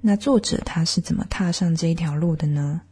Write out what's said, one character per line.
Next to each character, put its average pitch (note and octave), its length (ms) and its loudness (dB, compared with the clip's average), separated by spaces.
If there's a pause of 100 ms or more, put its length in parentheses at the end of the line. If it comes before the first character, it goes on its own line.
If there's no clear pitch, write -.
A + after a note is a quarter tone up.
那 G#3 140 4
作 A#3+ 240 4
者 - 260 -2
他 E3 200 -2
是 - 160 0
怎 - 120 -4
么 - 160 -2
踏 F3+ 220 -2
上 E3+ 240 0
这 E3 140 0
一 E3 60 2
条 E3 200 -4
路 D#3+ 220 0
的 D#3 100 -2
呢？ D3 340 -2 (120)